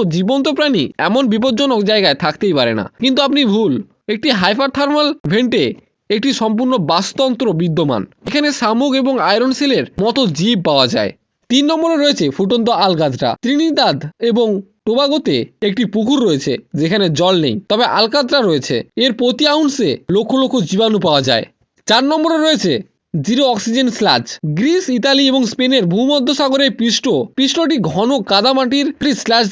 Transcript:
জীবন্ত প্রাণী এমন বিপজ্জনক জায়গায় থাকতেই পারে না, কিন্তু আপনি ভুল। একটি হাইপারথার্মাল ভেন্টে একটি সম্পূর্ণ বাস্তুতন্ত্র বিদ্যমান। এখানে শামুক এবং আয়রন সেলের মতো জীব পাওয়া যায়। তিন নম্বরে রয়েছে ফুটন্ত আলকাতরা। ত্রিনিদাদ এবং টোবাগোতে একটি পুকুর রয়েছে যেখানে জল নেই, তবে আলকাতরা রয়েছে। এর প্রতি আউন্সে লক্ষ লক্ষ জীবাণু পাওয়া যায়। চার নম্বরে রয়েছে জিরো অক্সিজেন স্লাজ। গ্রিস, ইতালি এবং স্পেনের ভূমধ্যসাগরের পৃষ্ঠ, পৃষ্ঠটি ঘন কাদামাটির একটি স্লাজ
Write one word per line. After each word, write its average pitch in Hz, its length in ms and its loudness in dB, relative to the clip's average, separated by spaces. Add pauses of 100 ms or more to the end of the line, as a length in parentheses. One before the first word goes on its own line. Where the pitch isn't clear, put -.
জীবন্ত 190 440 0
প্রাণী 277 360 0 (140)
এমন 202 300 0
বিপজ্জনক 233 560 0
জায়গায় 190 380 2
থাকতেই 175 360 0
পারে 120 160 2
না, 107 100 -2 (160)
কিন্তু 262 220 0
আপনি 277 220 0
ভুল। 208 280 2 (360)
একটি 233 220 -2
হাইপারথার্মাল 269 760 0 (220)
ভেন্টে 220 360 2 (460)
একটি 226 220 0
সম্পূর্ণ 226 460 -2
বাস্তুতন্ত্র 196 760 -2
বিদ্যমান। 160 500 -2 (240)
এখানে 294 260 0
শামুক 247 420 0
এবং 269 260 0
আয়রন 214 320 2
সেলের 254 320 0 (180)
মতো 233 240 0
জীব 185 380 0
পাওয়া 139 220 2
যায়। 113 260 -2 (380)
তিন 269 160 2
নম্বরে 320 300 0
রয়েছে 285 340 0
ফুটন্ত 208 380 0 (160)
আলকাতরা। 151 460 0 (100)
ত্রিনিদাদ 277 580 0 (220)
এবং 226 280 0 (360)
টোবাগোতে 277 520 0 (260)
একটি 208 220 0
পুকুর 226 400 0
রয়েছে 147 280 0 (220)
যেখানে 170 360 0
জল 170 300 2
নেই, 131 140 0 (140)
তবে 214 160 0
আলকাতরা 233 560 0
রয়েছে। 151 360 0 (200)
এর 247 160 2
প্রতি 247 340 -2
আউন্সে 285 440 0 (200)
লক্ষ 226 240 0
লক্ষ 262 220 0
জীবাণু 214 420 0
পাওয়া 151 240 2
যায়। 120 220 0 (420)
চার 233 180 2
নম্বরে 311 340 0
রয়েছে 302 340 2 (420)
জিরো 214 320 0
অক্সিজেন 240 440 0
স্লাজ। 139 340 0 (220)
গ্রিস, 269 420 0
ইতালি 269 380 2
এবং 262 200 2
স্পেনের 254 400 0
ভূমধ্যসাগরের 269 840 0
পৃষ্ঠ, 220 340 -2 (300)
পৃষ্ঠটি 302 460 0
ঘন 175 300 -2 (120)
কাদামাটির 262 680 0
একটি 277 260 -2
স্লাজ 226 380 0